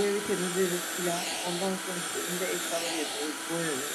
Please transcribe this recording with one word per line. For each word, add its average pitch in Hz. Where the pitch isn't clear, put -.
evi 202
temizleriz 180
filan. 175
Ondan 185
sonra 175
bölümde 175
eşyaları 165
yaparız, 147
boyarız. 156